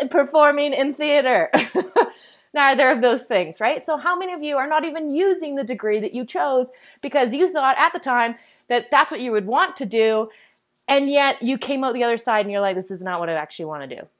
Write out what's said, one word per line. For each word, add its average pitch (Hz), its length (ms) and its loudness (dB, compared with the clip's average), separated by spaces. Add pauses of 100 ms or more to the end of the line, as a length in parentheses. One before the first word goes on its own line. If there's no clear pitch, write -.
(100)
performing 294 640 4
in 269 220 -2
theater. 262 560 2 (520)
<laughs> - 520 -12
Neither 277 360 4
of 262 100 0
those 247 220 2
things, 180 380 -2
right? 240 260 -2
So 311 100 -2
how 349 200 -2
many 370 160 -6
of 320 100 -10
you 294 140 -4
are 269 100 -2
not 311 180 0
even 311 260 -6
using 330 440 -2
the 277 100 -4
degree 214 360 -4
that 208 140 -6
you 247 100 -6
chose 262 480 -2 (280)
because 262 320 0
you 302 200 0
thought 269 260 2
at 330 140 4
the 359 80 -6
time 240 340 0 (340)
that 240 220 0
that's 294 220 4
what 254 80 -8
you 247 120 -4
would 208 140 -2
want 294 300 0
to 262 100 -8
do, 220 440 0 (580)
and 277 200 2
yet 277 340 2
you 254 140 -2
came 269 280 -4
out 247 100 -2
the 247 100 -2
other 233 120 0
side 226 280 0
and 202 80 -8
you're 202 80 -2
like, 196 160 0
"This 185 140 -8
is 180 120 -12
not 180 180 -6
what 170 100 -4
I 165 40 -2
actually 156 320 -8
wanna 147 200 -10
do." 131 220 -16 (120)